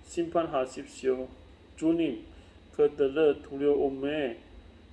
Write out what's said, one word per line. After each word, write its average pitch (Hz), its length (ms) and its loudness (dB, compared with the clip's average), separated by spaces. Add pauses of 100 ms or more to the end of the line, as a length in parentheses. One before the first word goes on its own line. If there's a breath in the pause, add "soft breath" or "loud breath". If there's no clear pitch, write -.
심판하십시오. 135 1200 -2 (480)
주님, 160 480 0 (520 loud breath)
그들을 147 680 2
두려움에 143 960 -2 (540)